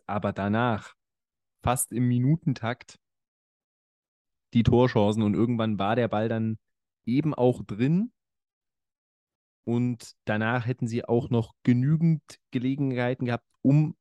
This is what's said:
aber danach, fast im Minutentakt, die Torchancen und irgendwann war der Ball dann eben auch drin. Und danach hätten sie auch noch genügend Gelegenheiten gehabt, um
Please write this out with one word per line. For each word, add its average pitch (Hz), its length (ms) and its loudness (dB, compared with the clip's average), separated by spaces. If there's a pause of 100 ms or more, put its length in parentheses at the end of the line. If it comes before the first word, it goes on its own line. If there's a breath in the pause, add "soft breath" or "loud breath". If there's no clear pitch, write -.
aber 101 260 -4
danach, 104 600 -2 (680)
fast 123 280 -2
im 123 160 0
Minutentakt, 123 920 -2 (1500)
die 117 80 4
Torchancen 113 600 4
und 104 120 2
irgendwann 110 440 0
war 101 180 -2
der 120 100 2
Ball 107 220 -2
dann 110 300 -2 (460)
eben 143 300 0
auch 123 300 0
drin. 147 480 -2 (1500)
Und 120 480 -4 (120)
danach 110 420 -2
hätten 123 200 -4
sie 113 180 -6
auch 117 260 0
noch 117 320 -2
genügend 151 600 2 (300)
Gelegenheiten 131 720 -2
gehabt, 120 220 -4 (140)
um 151 400 2